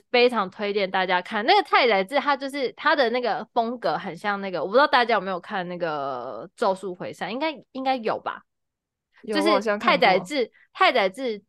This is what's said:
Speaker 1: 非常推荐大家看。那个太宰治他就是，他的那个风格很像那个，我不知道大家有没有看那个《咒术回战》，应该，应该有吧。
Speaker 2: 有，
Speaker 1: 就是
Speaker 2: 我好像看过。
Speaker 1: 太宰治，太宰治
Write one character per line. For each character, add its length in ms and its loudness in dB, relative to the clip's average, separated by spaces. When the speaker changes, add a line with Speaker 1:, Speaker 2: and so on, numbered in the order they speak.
Speaker 1:
非 180 6
常 180 0
推 240 -6
荐 180 0
大 140 2
家 160 2
看。 240 -4
那 120 4
个 80 4
太 240 2
宰 160 4
治 160 -2
他 180 0
就 100 -6
是， 260 -4
他 220 0
的 140 2
那 100 -2
个 320 -2
风 280 -2
格 180 -2
很 180 -8
像 240 -4
那 120 -6
个， 100 -4
我 60 -2
不 60 -8
知 40 6
道 80 6
大 180 4
家 120 0
有 40 2
没 120 -6
有 80 -4
看 280 -8
那 80 -8
个 800 -6
《咒 200 0
术 180 -10
回 180 -10
战》， 200 -8
应 80 -6
该， 120 -4
应 120 -10
该 120 0
有 240 -4
吧。 240 -10
Speaker 2:
有， 120 -6
Speaker 1:
就 60 0
是 60 2
Speaker 2:
我 80 4
好 40 2
像 200 -2
看 180 2
过。 0 -
Speaker 1:
太 0 -
宰 260 4
治， 280 -4
太 200 4
宰 180 2
治 400 -6